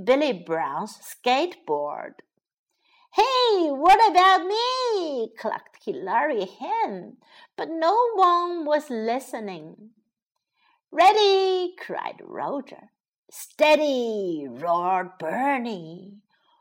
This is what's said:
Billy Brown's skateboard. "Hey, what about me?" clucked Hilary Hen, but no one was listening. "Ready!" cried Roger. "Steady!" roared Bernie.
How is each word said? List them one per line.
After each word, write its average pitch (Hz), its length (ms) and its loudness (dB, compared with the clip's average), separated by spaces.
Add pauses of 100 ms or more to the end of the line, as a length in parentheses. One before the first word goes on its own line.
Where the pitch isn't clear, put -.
Billy 269 280 2
Brown's 165 640 -6
skateboard. 247 1200 -6 (880)
"Hey, 453 600 2
what 320 360 6
about 370 400 6
me?" 415 880 -2
clucked - 480 -10
Hilary 208 600 -2
Hen, 247 760 -6 (380)
but - 140 -10
no 330 260 0 (180)
one 349 500 2
was 294 260 0
listening. 220 1040 -8 (960)
"Ready!" 381 840 4
cried - 440 -10
Roger. - 720 -10 (380)
"Steady!" 240 1160 0
roared 180 720 -2
Bernie. 202 1040 -6 (380)